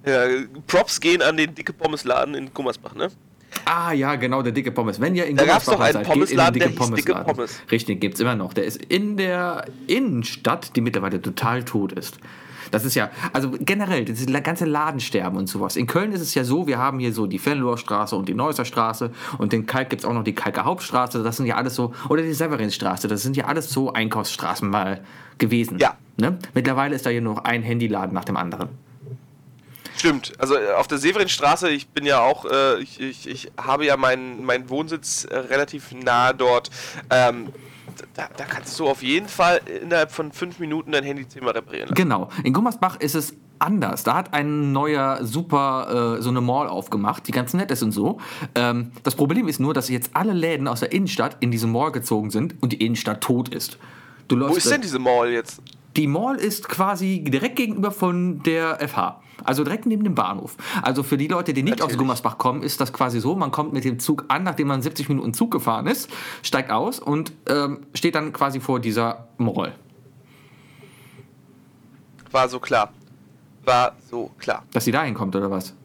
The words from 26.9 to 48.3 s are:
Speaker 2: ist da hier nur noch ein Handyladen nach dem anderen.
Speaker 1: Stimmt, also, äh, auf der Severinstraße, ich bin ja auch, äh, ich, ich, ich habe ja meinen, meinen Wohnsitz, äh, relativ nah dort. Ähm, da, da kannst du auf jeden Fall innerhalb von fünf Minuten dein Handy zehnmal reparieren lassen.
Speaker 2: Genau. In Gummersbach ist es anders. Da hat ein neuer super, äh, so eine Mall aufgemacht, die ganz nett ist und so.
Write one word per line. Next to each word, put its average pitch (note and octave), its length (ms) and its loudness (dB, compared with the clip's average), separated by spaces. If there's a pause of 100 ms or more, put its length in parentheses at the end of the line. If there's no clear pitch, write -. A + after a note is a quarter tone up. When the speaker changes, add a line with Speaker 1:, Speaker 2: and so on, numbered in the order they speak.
Speaker 2:
ist C3+ 120 -4
da B2 40 2
hier A#2+ 120 0
nur A2 140 -2
noch - 80 -6
ein A#2 180 2
Handyladen A2 500 -2
nach F2+ 140 -2
dem G2 100 -2
anderen. F2+ 320 -4 (1300)
Speaker 1:
Stimmt, D3 420 2
also, C3+ 180 4
äh, G#2 200 4
auf - 120 4
der D3 100 -2
Severinstraße, E3+ 720 4
ich C#3+ 180 -2
bin C#3+ 160 -6
ja C#3+ 160 4
auch, C3 260 4
äh, C3+ 340 4
ich, - 200 -12
ich, C3 280 -8
ich - 280 -12
habe C#3 300 0
ja C#3 100 4
meinen, B2+ 480 0
meinen B2+ 240 0
Wohnsitz, D3+ 560 -4
äh, - 120 -6
relativ C3+ 560 -2
nah B2 400 2
dort. B2 380 2 (400)
Ähm, A#2+ 360 4 (680)
da, D3+ 220 -8
da C#3 80 -10
kannst - 360 -8
du D#3+ 80 2
auf C3 160 0
jeden E3 240 0
Fall F3 320 4 (220)
innerhalb D#3+ 280 2
von D3+ 220 -6
fünf F3 260 -8
Minuten D#3 320 -4
dein C#3+ 140 2
Handy C#3 240 -6
zehnmal C3 240 -4
reparieren - 380 -6
lassen. - 40 0
Speaker 2:
Genau. B2 340 2 (140)
In C3 100 2
Gummersbach G3+ 460 0
ist D3 160 -2
es D#3 200 -4 (260)
anders. E3+ 420 0
Da A#2+ 140 2
hat F#3 180 -2
ein D3 380 2
neuer C#3 520 2
super, C3 920 0
äh, - 40 -4
so A#2+ 80 0
eine B2+ 100 2
Mall B2 280 2
aufgemacht, G2+ 600 -2
die A2 40 -4
ganz B2 220 -2
nett F#3+ 160 0
ist A#2+ 140 0
und G#2+ 80 2
so. G#2+ 260 0 (380)